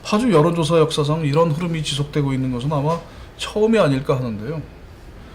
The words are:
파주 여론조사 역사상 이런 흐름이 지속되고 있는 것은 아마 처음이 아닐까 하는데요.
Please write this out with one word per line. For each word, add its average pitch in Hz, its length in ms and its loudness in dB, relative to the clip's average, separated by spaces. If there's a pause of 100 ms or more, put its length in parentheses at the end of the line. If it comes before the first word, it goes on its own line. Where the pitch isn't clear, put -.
파주 226 280 2
여론조사 165 480 2
역사상 151 460 0
이런 160 260 2
흐름이 165 320 -2
지속되고 143 480 -2
있는 131 220 -2
것은 127 180 -4
아마 156 260 0 (380)
처음이 220 440 2
아닐까 139 360 2
하는데요. 127 460 -6 (720)